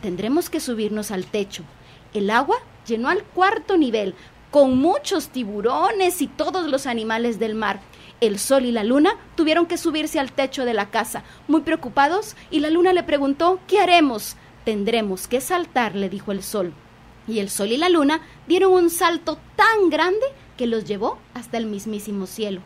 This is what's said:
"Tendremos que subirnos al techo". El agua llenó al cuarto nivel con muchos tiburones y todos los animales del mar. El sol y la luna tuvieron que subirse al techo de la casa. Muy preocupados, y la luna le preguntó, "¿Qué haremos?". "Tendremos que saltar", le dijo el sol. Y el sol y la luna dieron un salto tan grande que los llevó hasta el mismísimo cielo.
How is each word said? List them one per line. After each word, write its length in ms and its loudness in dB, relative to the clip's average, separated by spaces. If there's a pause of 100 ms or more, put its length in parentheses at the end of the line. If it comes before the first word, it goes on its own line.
"Tendremos 480 -4
que 100 -4
subirnos 500 -4
al 160 -6
techo". 380 -6 (480)
El 180 -2
agua 260 2 (300)
llenó 220 -2
al 160 0
cuarto 520 0
nivel 380 0 (380)
con 260 6
muchos 520 0
tiburones 920 0
y 60 -2
todos 420 -4
los 160 -2
animales 540 -2
del 160 -4
mar. 240 -2 (400)
El 180 2
sol 280 2
y 40 0
la 140 -2
luna 320 4 (180)
tuvieron 320 2
que 120 -4
subirse 420 -2
al 100 -4
techo 340 -4
de 100 -2
la 160 -2
casa. 340 -4 (240)
Muy 140 4
preocupados, 760 0 (160)
y 80 2
la 100 0
luna 220 4
le 100 2
preguntó, 640 0
"¿Qué 140 4
haremos?". 560 2 (280)
"Tendremos 640 -2
que 140 -2
saltar", 560 -2
le 120 -2
dijo 220 -8
el 140 -4
sol. 280 -4 (540)
Y 140 -4
el 100 -4
sol 220 -2
y 60 2
la 100 2
luna 320 4 (260)
dieron 260 4
un 180 4
salto 480 -2 (180)
tan 340 4
grande 340 0 (320)
que 120 -2
los 160 -2
llevó 340 -4 (160)
hasta 240 -10
el 80 -4
mismísimo 600 -6
cielo. 400 -8